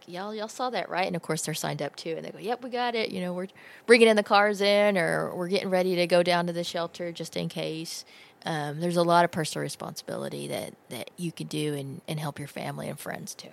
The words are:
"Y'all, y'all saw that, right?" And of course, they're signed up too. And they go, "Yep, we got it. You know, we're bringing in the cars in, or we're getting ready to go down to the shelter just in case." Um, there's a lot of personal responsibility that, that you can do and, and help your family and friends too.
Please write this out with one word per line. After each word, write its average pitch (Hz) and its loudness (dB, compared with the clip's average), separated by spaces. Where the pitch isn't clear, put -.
"Y'all, 185 -10
y'all 214 -6
saw 254 -4
that, 208 -4
right?" 180 0
And 180 -4
of 170 -6
course, 160 -2
they're 156 -4
signed 151 -4
up 147 -6
too. 165 -8
And 156 -8
they 160 -10
go, - -14
"Yep, 233 -6
we 262 -10
got 240 -4
it. 220 -2
You 185 -6
know, 180 -4
we're 180 -6
bringing 226 10
in 220 8
the 208 6
cars 208 4
in, 202 6
or 160 2
we're 175 -4
getting 190 0
ready 185 2
to 175 4
go 175 6
down 175 4
to 175 -2
the 175 -4
shelter 170 -6
just 165 -10
in 170 -4
case." 160 -8
Um, 147 -4
there's 170 -2
a 175 4
lot 170 6
of 170 0
personal 156 -4
responsibility 143 -10
that, 117 -8
that 113 -12
you 175 -6
can 156 -10
do 151 -4
and, 139 -8
and 156 -6
help 151 -6
your 143 -12
family 143 -8
and 147 -8
friends - -12
too. - -18